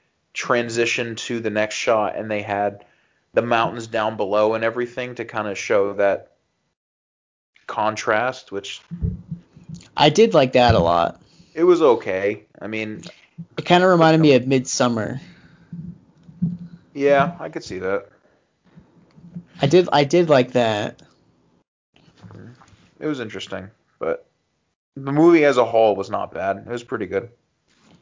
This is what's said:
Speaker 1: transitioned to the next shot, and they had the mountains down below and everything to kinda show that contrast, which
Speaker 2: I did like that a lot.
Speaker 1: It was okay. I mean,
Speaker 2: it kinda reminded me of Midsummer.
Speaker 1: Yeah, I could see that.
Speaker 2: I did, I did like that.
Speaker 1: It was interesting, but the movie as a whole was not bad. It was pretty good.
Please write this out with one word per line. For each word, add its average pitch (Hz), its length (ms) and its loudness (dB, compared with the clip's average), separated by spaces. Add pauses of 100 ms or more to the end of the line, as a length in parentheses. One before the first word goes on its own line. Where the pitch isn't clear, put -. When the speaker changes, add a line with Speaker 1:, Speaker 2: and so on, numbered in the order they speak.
(340)
Speaker 1:
transitioned 117 840 -2
to 117 240 -8
the 110 100 -4
next 107 260 -4
shot, 107 380 -2
and 110 160 -8
they 104 120 -6
had 101 420 -4 (500)
the 113 80 2
mountains 117 440 -2
down 110 320 -4
below 104 340 0
and 113 100 -4
everything 120 520 -6
to 120 100 -10
kinda 107 300 -8
show 101 400 0
that 101 380 -2 (1300)
contrast, 110 840 -4
which - 300 -12 (1120)
Speaker 2:
I 151 140 4
did 202 240 4
like 135 180 4
that 120 220 6
a 107 40 4
lot. 85 420 0 (340)
Speaker 1:
It 160 100 0
was 175 180 4
okay. 104 600 0 (160)
I - 60 -14
mean, 110 380 -10 (520)
Speaker 2:
it - 80 -10
kinda 180 220 4
reminded 160 340 6
me 147 140 6
of 123 120 4
Midsummer. 123 720 -2 (1700)
Speaker 1:
Yeah, 143 460 2
I 160 80 -12
could 156 160 -12
see 92 140 -12
that. 92 300 -4 (1500)
Speaker 2:
I 139 60 2
did, 175 260 4
I 147 120 4
did 170 240 2
like 127 240 4
that. 113 480 -2 (2000)
Speaker 1:
It 151 60 -8
was 147 140 -6
interesting, 95 500 -12 (280)
but - 280 -6 (720)
the 139 160 -8
movie 160 320 6
as 139 120 4
a 123 80 4
whole 110 320 2
was 98 140 -8
not 98 220 -6
bad. 98 260 -4
It 107 80 -18
was 101 180 -10
pretty 107 220 -8
good. 98 240 -6 (720)